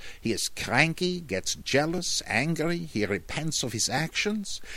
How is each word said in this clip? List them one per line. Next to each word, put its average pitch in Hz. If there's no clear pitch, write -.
He 117
is -
cranky, 165
gets 98
jealous, 165
angry, 160
he 156
repents 143
of 117
his 107
actions, 196